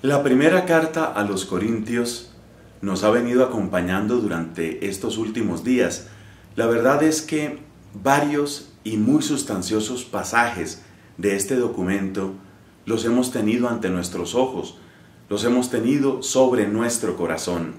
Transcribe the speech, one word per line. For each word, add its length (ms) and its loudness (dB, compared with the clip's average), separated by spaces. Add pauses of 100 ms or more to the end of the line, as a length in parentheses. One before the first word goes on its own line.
La 160 4
primera 440 6
carta 400 2
a 180 -2
los 220 -2
Corintios 840 -2 (500)
nos 240 -2
ha 60 6
venido 340 4
acompañando 720 0
durante 720 -4
estos 300 -6
últimos 460 -4
días. 460 0 (460)
La 120 0
verdad 340 4
es 220 2
que 340 -4 (460)
varios 680 0 (120)
y 140 -4
muy 260 4
sustanciosos 840 -2
pasajes 760 -2 (340)
de 180 0
este 200 -2
documento 800 -2 (500)
los 180 -2
hemos 280 2
tenido 360 0
ante 220 -2
nuestros 460 -4
ojos, 420 -2 (500)
los 160 -4
hemos 280 2
tenido 500 0
sobre 460 2
nuestro 500 -2
corazón. 600 -4